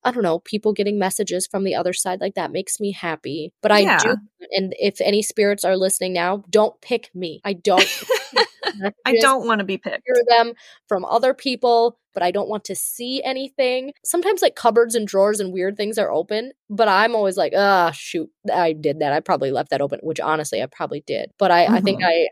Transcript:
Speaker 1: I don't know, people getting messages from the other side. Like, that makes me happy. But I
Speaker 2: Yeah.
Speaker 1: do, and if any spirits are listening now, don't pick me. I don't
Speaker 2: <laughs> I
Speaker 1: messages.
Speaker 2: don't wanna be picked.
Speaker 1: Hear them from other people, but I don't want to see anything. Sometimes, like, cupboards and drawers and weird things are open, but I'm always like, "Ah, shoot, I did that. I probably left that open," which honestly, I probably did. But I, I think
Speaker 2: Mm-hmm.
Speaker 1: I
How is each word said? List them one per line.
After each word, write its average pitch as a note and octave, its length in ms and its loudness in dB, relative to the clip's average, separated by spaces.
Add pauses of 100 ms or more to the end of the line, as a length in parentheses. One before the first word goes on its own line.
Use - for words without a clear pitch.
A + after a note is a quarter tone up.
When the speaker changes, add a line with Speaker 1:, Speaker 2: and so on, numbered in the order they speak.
Speaker 1:
I B3 80 0
don't A#3 100 -2
know, E3+ 160 2
people G#3+ 340 -2
getting G#3 260 -2
messages F#3+ 480 -2
from G3 180 -4
the F#3+ 100 -2
other F3+ 180 -2
side. F#3 300 -4
Like, F#3+ 140 -4
that E3+ 160 -4
makes - 280 -6
me G3+ 120 -4
happy. D#3+ 680 -8
But G#3+ 120 2
I G#3 80 8
Speaker 2:
Yeah. G3 180 4
Speaker 1:
do, A3 180 2 (360)
and F#3+ 260 -2
if G3+ 240 -2
any G3+ 200 0
spirits G3+ 420 -2
are F#3 120 2
listening F#3 380 -2
now, F3+ 340 -2
don't G#3+ 320 2
pick A#3 340 -4
me. F3+ 300 -10
I G3+ 80 -4
don't F#3 280 2
Speaker 2:
<laughs> - 640 -2 (180)
I G3+ 280 -6 (120)
Speaker 1:
messages. A#3 180 4
Speaker 2:
don't C4+ 240 4
wanna A3 180 0
be F#3+ 140 -4
picked. - 280 -8
Speaker 1:
Hear B3 220 2
them A#3 260 4 (340)
from F#3+ 160 -2
other B3+ 300 0
people, A#3+ 640 0 (160)
but F#3+ 80 -4
I F3+ 80 0
don't G3 180 -2
want G#3 160 -8
to G3 100 -10
see B3 480 -8
anything. C4 680 -4 (120)
Sometimes, F4+ 380 0
like, - 140 2
cupboards A#3 380 2
and A3 120 -2
drawers G3+ 340 2
and F#3+ 120 -6
weird F#3+ 240 -4
things G#3+ 220 -6
are G#3 120 0
open, G#3+ 420 -4 (180)
but G#3+ 180 2
I'm G#3 260 4
always G3 220 0
like, E3+ 180 0
"Ah, F#3+ 380 4
shoot, - 380 -8 (220)
I E3 200 2
did D3+ 280 -2
that. C#3+ 120 0
I D3+ 80 0
probably C#3 300 0
left B2+ 200 -2
that C3+ 120 0
open," C#3 200 -4
which D#3 180 -6
honestly, D3+ 420 -2
I C3 40 -6
probably - 400 -8
did. - 320 -6
But F#3+ 120 4
I, F3 160 6 (100)
I - 40 2
think G3 200 0
Speaker 2:
Mm-hmm. F#3 80 2
Speaker 1:
I E3+ 240 2